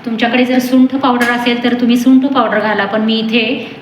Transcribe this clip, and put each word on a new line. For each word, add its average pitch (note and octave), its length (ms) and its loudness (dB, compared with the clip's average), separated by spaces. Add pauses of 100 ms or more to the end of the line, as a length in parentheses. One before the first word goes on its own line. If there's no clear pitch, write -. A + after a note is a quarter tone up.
तुमच्याकडे A#3+ 400 0
जर B3+ 140 0
सुंठ B3+ 360 2
पावडर A#3+ 360 0
असेल A#3+ 340 -2
तर A#3+ 100 0
तुम्ही A#3+ 220 2
सुंठ C4 280 4
पावडर A#3 360 0
घाला, G3+ 240 -2
पण A3 180 -2
मी A3 120 0
इथे A3 680 -4